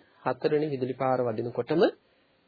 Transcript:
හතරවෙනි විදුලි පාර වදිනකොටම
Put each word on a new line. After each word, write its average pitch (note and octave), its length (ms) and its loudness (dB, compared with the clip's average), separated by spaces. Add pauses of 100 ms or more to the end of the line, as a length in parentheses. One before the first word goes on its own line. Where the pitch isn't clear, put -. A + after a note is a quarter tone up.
(200)
හතරවෙනි D3 480 0
විදුලි B2+ 260 -4
පාර C3 260 0
වදිනකොටම A#2+ 640 0 (640)